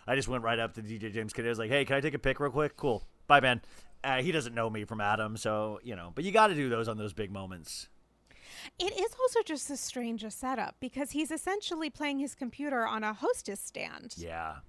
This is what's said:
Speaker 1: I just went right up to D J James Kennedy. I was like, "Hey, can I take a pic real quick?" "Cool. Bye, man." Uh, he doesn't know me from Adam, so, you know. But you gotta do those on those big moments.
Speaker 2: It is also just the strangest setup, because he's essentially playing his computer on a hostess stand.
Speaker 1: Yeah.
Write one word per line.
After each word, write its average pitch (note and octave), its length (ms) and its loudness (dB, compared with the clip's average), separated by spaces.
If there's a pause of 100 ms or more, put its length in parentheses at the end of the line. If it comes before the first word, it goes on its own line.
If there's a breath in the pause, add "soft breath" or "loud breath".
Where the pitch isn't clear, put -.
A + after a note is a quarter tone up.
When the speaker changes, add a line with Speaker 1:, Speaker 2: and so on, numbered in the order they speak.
Speaker 1:
I C3 100 2
just C3 120 0
went B2 140 0
right A2+ 160 2
up A2+ 160 0
to A2 80 -8
D G#2+ 160 -8
J G#2+ 120 -6
James G#2+ 240 -4
Kennedy. A#2 160 -2
I - 20 2
was A2 60 -2
like, A2+ 120 -2
"Hey, C#3 140 4
can C#3 100 0
I C#3 60 4
take C#3+ 140 0
a C3+ 40 -2
pic C3 220 0
real C#3+ 100 0
quick?" C#3+ 260 0
"Cool. B2 300 0 (200)
Bye, C#3+ 140 12
man." B2 200 4 (420 soft breath)
Uh, C3 200 2
he B2 100 2
doesn't B2 220 0
know A2+ 160 2
me G#2+ 140 -4
from G#2+ 160 -4
Adam, G#2+ 360 2
so, G#2+ 480 0
you A#2+ 100 -8
know. F2 200 -10
But D3+ 100 -2
you G3 80 -2
gotta G#3+ 220 8
do C3+ 160 2
those A2+ 180 0
on A2 80 -2
those G#2+ 160 -4
big G2+ 180 -4
moments. F#2 580 -10 (880 loud breath)
Speaker 2:
It F#4 200 -4
is G#4 220 0
also A#4+ 220 4
just - 260 -2
the C#4+ 80 -4
strangest A3+ 640 -4
setup, B3+ 400 -2
because B3+ 300 -4
he's D4 200 -2
essentially E4 600 -2
playing C#4+ 280 -2
his C4+ 160 -4
computer B3+ 520 -2
on G#3+ 180 -2
a G#3+ 80 0
hostess C4 480 -2
stand. - 560 -10
Speaker 1:
Yeah. E2 400 -6 (120)